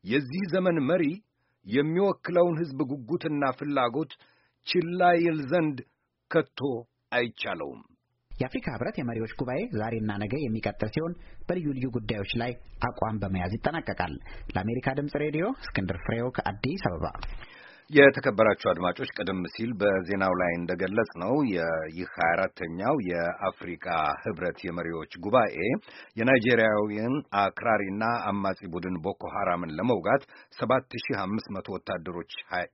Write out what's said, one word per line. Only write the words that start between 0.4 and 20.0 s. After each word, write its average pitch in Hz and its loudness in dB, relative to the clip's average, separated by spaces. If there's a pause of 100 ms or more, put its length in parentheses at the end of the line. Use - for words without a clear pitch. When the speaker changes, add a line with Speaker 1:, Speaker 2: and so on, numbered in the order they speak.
Speaker 1:
ዘመን 180 2
መሪ 170 4 (640)
የሚወክለውን 170 2
ህዝብ 143 -4
ጉጉትና 143 -2
ፍላጎት 143 0 (560)
ችላ 175 0 (120)
ይል 165 2
ዘንድ 151 2 (540)
ከቶ - 0 (520)
አይቻለውም። 98 -2 (500)
Speaker 2:
የአፍሪካ - -4
ህብረት 123 -4
የመሪዎች 113 -4
ጉባኤ 127 -4 (100)
ዛሬና 110 -2
ነገ 104 -4
የሚቀጥል 110 -2
ሲሆን 165 -2 (300)
በልዩ 170 -2
ልዩ 131 -2
ጉዳዮች 107 -4
ላይ 120 -2 (320)
አቋም 110 -2
በመያዝ 95 0
ይጠናቀቃል። 113 -2 (360)
ለአሜሪካ 117 -2
ድምጽ 147 -4
ሬዲዮ 151 -2 (120)
እስክንድር 92 -4
ፍሬው 117 -2
ከአዲስ 127 -4
አበባ። 82 0 (800)
Speaker 1:
የተከበራችሁ 131 8
አድማጮች፣ 90 0
ቀደም 95 -2
ሲል 113 -6
በዜናው 95 2